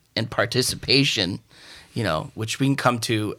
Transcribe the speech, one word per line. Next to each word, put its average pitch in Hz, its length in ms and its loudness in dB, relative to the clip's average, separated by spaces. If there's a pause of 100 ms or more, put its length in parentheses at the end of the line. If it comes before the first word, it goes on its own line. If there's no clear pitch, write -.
(140)
and 113 160 -2
participation, 117 1080 0 (540)
you 120 100 -2
know, 80 320 -2
which 110 240 -6
we 135 60 2
can 135 100 4
come 120 240 2
to, 107 400 -2